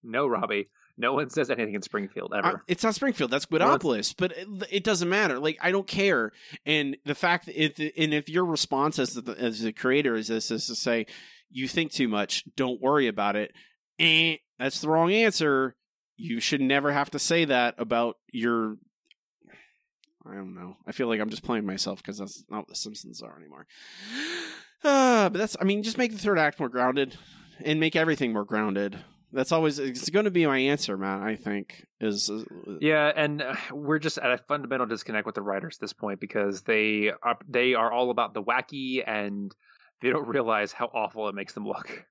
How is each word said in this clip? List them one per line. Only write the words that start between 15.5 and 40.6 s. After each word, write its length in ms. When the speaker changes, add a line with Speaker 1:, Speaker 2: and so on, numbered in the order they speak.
Speaker 2:
You 220
should 220
never 320
have 180
to 80
say 240
that 340
about 400
your, 460
I 100
don't 200
know. 220
I 60
feel 140
like 120
I'm 100
just 140
playing 220
myself 360
'cause 180
that's 300
not 100
what 100
The 60
Simpsons 460
are 160
anymore. 340
<sighs> 760
Uh, 460
but 100
that's, 200
I 40
mean, 180
just 160
make 140
the 80
third 180
act 220
more 100
grounded 480
and 160
make 160
everything 380
more 120
grounded. 540
That's 180
always, 280
it's 320
gonna 180
be 160
my 140
answer, 360
Matt, 280
I 140
think, 500
is, 300
uh, 140
Speaker 1:
Yeah, 340
and, 260
uh, 140
we're 260
just 220
at 100
a 80
fundamental 480
disconnect 400
with 80
the 80
writers 360
at 40
this 120
point 260
because 420
they 500
are, 120
they 240
are 180
all 200
about 240
the 80
wacky 640
and 480
they 100
don't 160
realize 440